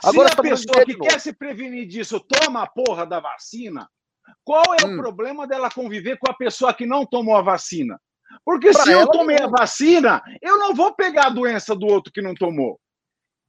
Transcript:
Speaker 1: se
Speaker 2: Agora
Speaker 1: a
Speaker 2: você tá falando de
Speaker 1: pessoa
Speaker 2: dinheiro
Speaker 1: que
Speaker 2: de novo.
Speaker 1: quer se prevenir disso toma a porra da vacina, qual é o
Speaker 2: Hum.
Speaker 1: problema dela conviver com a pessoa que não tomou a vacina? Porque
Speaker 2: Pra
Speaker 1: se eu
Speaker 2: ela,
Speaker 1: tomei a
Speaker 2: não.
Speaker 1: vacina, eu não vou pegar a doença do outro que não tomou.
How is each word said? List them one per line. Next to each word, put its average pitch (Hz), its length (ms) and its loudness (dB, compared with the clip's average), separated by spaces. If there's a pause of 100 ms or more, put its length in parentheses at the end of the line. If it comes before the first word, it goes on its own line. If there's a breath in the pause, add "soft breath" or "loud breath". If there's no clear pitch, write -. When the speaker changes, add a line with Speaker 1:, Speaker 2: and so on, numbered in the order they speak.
Speaker 1:
se - 80 -2
Speaker 2:
Agora 220 180 6
Speaker 1:
a 330 40 6
Speaker 2:
você 311 40 2
tá 269 80 0
falando 294 160 0
de 220 80 -12
Speaker 1:
pessoa - 0 -
Speaker 2:
dinheiro 254 200 4
Speaker 1:
que 262 60 -4
Speaker 2:
de 208 60 -12
novo. 175 140 0
Speaker 1:
quer 294 80 -2
se 294 120 -10
prevenir 247 540 -12
disso 202 340 -10
toma 269 440 -2
a - 20 -8
porra 196 400 -4
da 165 140 -8
vacina, 151 680 -14 (540 soft breath)
qual 311 220 2 (100)
é 330 100 2
o 196 40 -2
Speaker 2:
Hum. 190 80 -8
Speaker 1:
problema 254 500 -10
dela 262 240 -6
conviver 220 480 -10
com 262 100 -2
a 254 60 -8
pessoa 247 400 -2
que 240 100 -10
não 254 220 -4
tomou 220 300 0
a 196 40 4
vacina? 165 600 -4 (440 soft breath)
Porque 339 280 4
Speaker 2:
Pra 302 100 6
Speaker 1:
se 285 80 4
eu 349 120 8
Speaker 2:
ela, 294 100 4
Speaker 1:
tomei 311 240 2
a 277 60 2
Speaker 2:
não. 233 80 -4
Speaker 1:
vacina, 247 720 2 (220 loud breath)
eu 392 160 2
não 403 160 0
vou 370 180 2
pegar 302 340 2
a 262 40 2
doença 240 460 -4
do 190 100 -6
outro 202 260 0
que 208 80 -12
não 185 140 -8
tomou. 147 460 -4 (680)